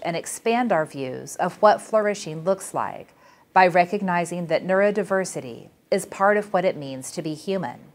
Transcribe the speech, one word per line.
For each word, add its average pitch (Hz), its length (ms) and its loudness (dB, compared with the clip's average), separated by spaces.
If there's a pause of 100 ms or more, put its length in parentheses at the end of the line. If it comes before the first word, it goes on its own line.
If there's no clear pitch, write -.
and 170 120 -4
expand 233 560 -2
our 160 140 4
views 131 500 -8
of - 260 -4
what 208 200 6
flourishing 202 640 -2
looks 190 280 -2
like 110 400 -6 (380)
by 185 160 8
recognizing 175 800 0
that 160 180 0
neurodiversity 190 1040 0 (240)
is 190 140 2
part 202 320 2
of 208 160 -2
what 180 100 2
it 190 140 0
means 135 340 -12
to 180 100 -6
be 156 120 -6
human. 180 600 -6